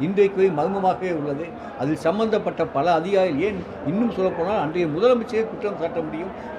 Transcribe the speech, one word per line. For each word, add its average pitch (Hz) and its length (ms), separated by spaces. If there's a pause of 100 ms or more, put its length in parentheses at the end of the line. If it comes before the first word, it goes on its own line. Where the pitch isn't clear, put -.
இன்றைக்கு 196 360
வரை 185 220
மர்மமாகவே 185 540
உள்ளது. 147 340 (320)
அதில் 147 180
சம்பந்தப்பட்ட 196 680
பல 156 260
அதிகாரிகள், 175 480
ஏன் 202 180 (280)
இன்னும் 214 240
சொல்லப்போனால் 185 500
அன்றைய 165 260
முதலமைச்சரே 220 600
குற்றம் - 320
சாட்ட 165 240
முடியும். 160 260 (280)